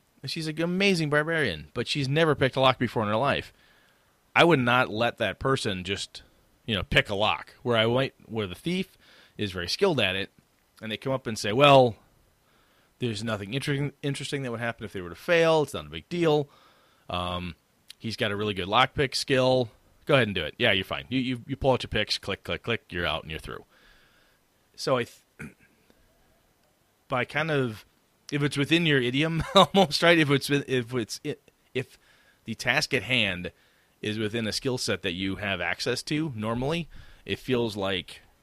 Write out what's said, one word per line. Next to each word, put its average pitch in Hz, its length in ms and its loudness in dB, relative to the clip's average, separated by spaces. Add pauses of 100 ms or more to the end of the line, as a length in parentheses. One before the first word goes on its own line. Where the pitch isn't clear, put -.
(220)
And 139 80 -12
she's 160 180 -8
an 156 120 -6
amazing 175 480 2
barbarian, 147 640 0
but 120 140 -4
she's 139 220 -2
never 156 260 4
picked 131 220 0
a 135 40 0
lock 131 180 4
before 120 240 0
in 104 60 0
her 107 80 0
life. 117 360 0 (800)
I 143 100 8
would 165 140 6
not 120 320 2
let 113 280 -2
that 95 200 -2
person 107 460 -2
just, - 380 -8 (420)
you 113 100 -4
know, 90 80 0
pick - 260 0
a 104 60 -2
lock. 98 480 0
Where 120 140 0
I 110 100 4
went, 123 260 0 (140)
where 107 200 -6
the 90 100 -8
thief 185 420 -6 (400)
is 101 140 -4
very 87 160 -6
skilled 170 320 2
at 95 160 2
it, 98 140 -6 (520)
and 110 80 -8
they 104 60 -6
come 135 160 -4
up 127 160 -4
and 113 100 -6
say, 104 140 -2
"Well, 131 420 8 (1040)
there's 110 240 -6
nothing 107 320 -6
interesting, 139 380 -2 (100)
interesting 139 400 -6
that 127 80 -6
would 117 100 -6
happen 117 240 -6
if 98 80 -10
they 98 80 -6
were 87 100 -8
to 85 40 -10
fail. 165 480 2
It's 139 120 -6
not 78 120 -8
a 73 40 -16
big 80 180 -12
deal. 151 400 2 (600)
Um, 90 460 -6 (440)
he's 110 180 -8
got 107 160 -2
a 101 40 -4
really 104 180 -2
good 92 140 -6
lockpick 131 460 0
skill. 127 540 2 (380)
Go 156 80 2
ahead 120 140 4
and 98 60 -4
do 90 80 -2
it. 73 160 -6
Yeah, 113 140 4
you're 95 120 2
fine. 71 240 -8
You, 131 120 -2
you, 123 260 -4
you 139 100 -6
pull 135 160 2
out 120 100 0
your 110 60 -10
picks, - 300 -2
click, - 240 -6
click, 85 200 -6
click. - 280 -4
You're 85 160 -2
out 78 160 -2
and 78 80 -14
you're 78 80 -8
through." - 260 -14 (1120)
So 135 220 0
I, 117 60 -2
th-, - 160 -20 (200)
<clears throat> - 1700 -20
by 123 160 -2
kind 156 260 -4
of, 127 340 -2 (460)
if 143 120 -2
it's 143 140 -2
within 160 300 2
your 143 140 4
idiom, 147 480 0
<laughs> - 60 -6
almost, 190 480 6
right? 170 160 6
If 147 120 4
it's, 139 200 2
if 127 440 -2
it's, 117 260 -4 (540)
if - 240 -8 (460)
the 113 100 -6
task 139 400 -2
at 117 80 0
hand 98 500 -2 (500)
is 107 160 -4
within 110 280 -2
a 101 60 -4
skill 127 260 -4
set 101 240 -4
that 92 100 -2
you 95 240 -4
have 98 240 -4
access 90 440 -4
to 156 320 -4
normally, 127 520 -4 (360)
it 95 140 -6
feels 117 380 -2
like 95 440 -4 (220)